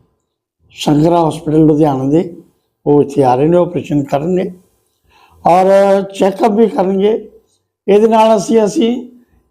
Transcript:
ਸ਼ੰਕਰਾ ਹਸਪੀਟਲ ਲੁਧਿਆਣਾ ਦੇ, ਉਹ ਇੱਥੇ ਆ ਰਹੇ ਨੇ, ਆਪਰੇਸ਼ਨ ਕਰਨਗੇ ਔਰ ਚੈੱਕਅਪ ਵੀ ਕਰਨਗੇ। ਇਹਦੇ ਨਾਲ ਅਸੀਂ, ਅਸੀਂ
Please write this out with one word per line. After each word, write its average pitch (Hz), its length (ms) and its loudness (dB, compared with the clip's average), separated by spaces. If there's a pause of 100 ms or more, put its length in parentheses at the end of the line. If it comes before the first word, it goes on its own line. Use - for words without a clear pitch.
(680)
ਸ਼ੰਕਰਾ 160 600 0
ਹਸਪੀਟਲ 156 360 0
ਲੁਧਿਆਣਾ 147 380 0
ਦੇ, 156 340 -2 (480)
ਉਹ 147 180 4
ਇੱਥੇ 139 200 -2
ਆ 127 120 2
ਰਹੇ 143 120 0
ਨੇ, 175 100 2
ਆਪਰੇਸ਼ਨ 156 460 -2
ਕਰਨਗੇ 175 480 -4 (920)
ਔਰ 180 200 2 (360)
ਚੈੱਕਅਪ 202 500 -2
ਵੀ 214 160 2
ਕਰਨਗੇ। 196 640 -2 (560)
ਇਹਦੇ 208 200 4
ਨਾਲ 220 300 2
ਅਸੀਂ, 226 280 0
ਅਸੀਂ - 460 -4 (400)